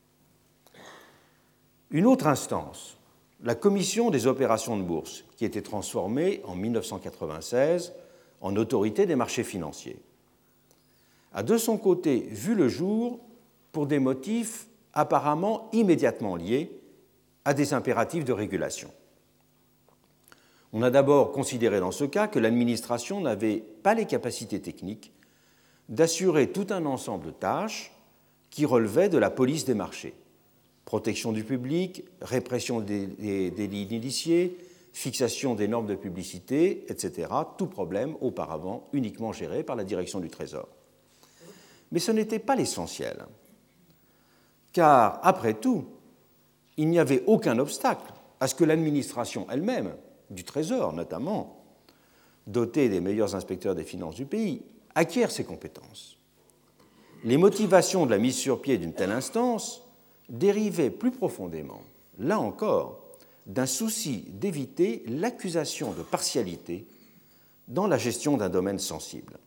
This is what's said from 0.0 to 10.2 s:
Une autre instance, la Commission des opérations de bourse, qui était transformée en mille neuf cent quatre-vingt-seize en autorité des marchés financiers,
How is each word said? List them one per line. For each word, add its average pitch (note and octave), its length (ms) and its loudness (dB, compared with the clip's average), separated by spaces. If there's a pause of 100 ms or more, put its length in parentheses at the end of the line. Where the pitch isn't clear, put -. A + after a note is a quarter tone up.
Une E3 160 4
autre C4 180 6
instance, - 720 -2 (460)
la A#2 100 0
Commission G3+ 560 2
des B2 160 2
opérations A#2 520 2
de G2 40 -2
bourse, E2+ 420 -6 (140)
qui A#2 80 -2
était G#2 160 -4
transformée A2 840 -4
en F#2 100 -10
mille G#2 160 -4
neuf A2 140 -2
cent G2+ 120 -8
quatre-vingt-seize A#2+ 960 -2 (460)
en G2+ 160 -4
autorité G#2+ 500 2
des E3+ 100 2
marchés A#2 280 0
financiers, - 580 -10 (1300)